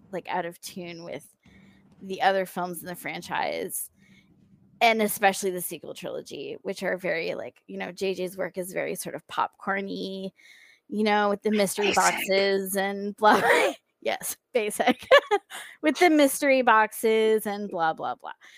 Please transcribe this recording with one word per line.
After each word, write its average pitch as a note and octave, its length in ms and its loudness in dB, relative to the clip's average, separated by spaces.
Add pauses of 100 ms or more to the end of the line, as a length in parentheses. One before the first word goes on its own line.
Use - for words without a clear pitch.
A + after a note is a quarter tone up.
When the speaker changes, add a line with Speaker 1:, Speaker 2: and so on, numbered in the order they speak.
(120)
Speaker 1:
like, F3+ 160 -10
out F3 180 -4
of E3+ 140 -14
tune E3+ 420 -14
with - 240 -14 (760)
the F#3+ 200 -10
other F#3+ 240 4
films F3+ 340 -6
in F3 60 -14
the F3+ 80 -10
franchise, D#3+ 960 -6 (880)
and A3+ 220 4
especially G3+ 480 0
the F3+ 100 -6
sequel D3+ 340 -12
trilogy, D3+ 680 -10
which F#3+ 200 -8
are F#3 140 -2
very, E3+ 380 -4
like, - 320 -12
you G3 100 -14
know, F#3+ 160 -8
J F#3+ 220 -4
J's F3+ 220 -6
work F3 200 -6
is F#3 160 -8
very D#3+ 220 -4
sort - 200 -10
of D3+ 120 -14
popcorny, F#3+ 1040 -6 (580)
you G#3 160 -2
know, G#3 240 2
with G3+ 140 -2
the G#3+ 80 0
mystery G#3 380 2
Speaker 2:
Basic. F#3+ 140 4
Speaker 1:
boxes F#3+ 720 2
and G3+ 400 -4
blah. G#3+ 260 6
<laughs> G#4 300 2 (300)
Yes, - 320 -6 (200)
basic. A3 520 0 (360)
<laughs> - 400 -18
With D4 160 2
the F4+ 100 8
mystery C#4 540 4
boxes A3 840 4
and G3+ 220 -6
blah, E3 240 0
blah, B2 220 -6
blah. - 180 -14 (260)